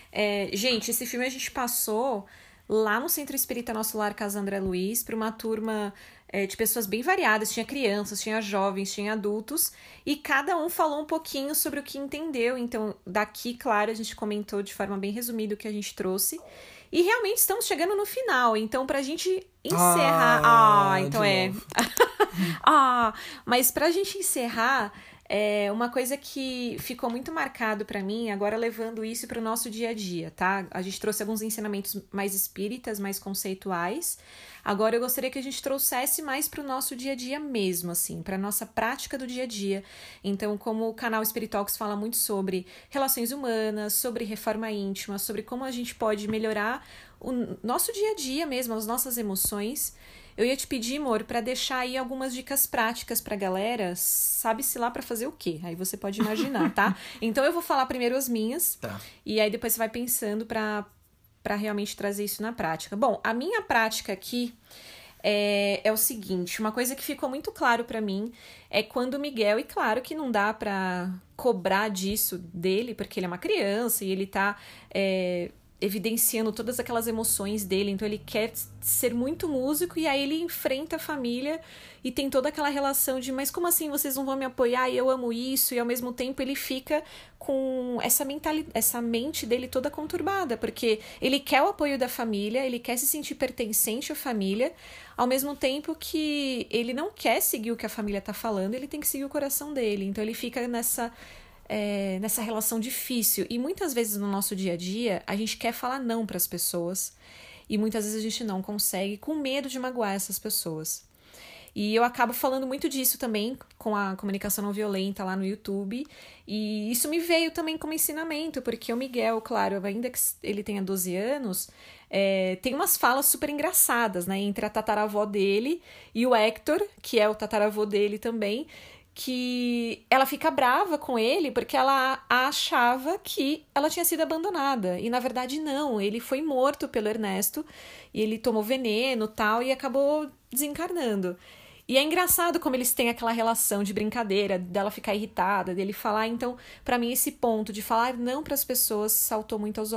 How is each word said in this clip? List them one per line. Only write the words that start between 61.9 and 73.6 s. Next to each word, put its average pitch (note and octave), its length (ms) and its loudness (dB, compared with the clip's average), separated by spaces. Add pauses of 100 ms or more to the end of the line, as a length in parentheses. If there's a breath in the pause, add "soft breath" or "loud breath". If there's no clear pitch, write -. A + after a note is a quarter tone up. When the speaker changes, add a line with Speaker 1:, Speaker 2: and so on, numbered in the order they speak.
Speaker 1:
trazer G3+ 260 -2
isso G#3 180 -4
na A3 120 -4
prática. D#3+ 420 -4
Bom, A3+ 300 2
a A3 100 2
minha F#4 280 -2
prática A3 500 2
aqui A#3+ 420 -4 (680 loud breath)
é, G3+ 600 4
é A3 100 4
o A3 40 0
seguinte, F#3+ 640 -2
uma A3 100 0
coisa A#3+ 240 -2
que - 80 -10
ficou C#4+ 260 -4
muito C#4+ 220 -6
claro A#3+ 340 4
pra A#3 160 -4
mim G#3 320 -2 (380 loud breath)
é G3+ 100 2
quando B3 340 -2
o C#4+ 40 -2
Miguel, A3+ 400 2
e D4 60 -2
claro B3+ 360 0
que B3+ 140 -8
não D4+ 160 -2
dá G#3 240 2
pra F#3 560 -2 (260)
cobrar G3 520 2
disso G3 500 -2
dele, F#3+ 560 -2
porque - 240 -8
ele F#3 80 0
é - 20 -2
uma F3+ 100 -4
criança A#3 680 0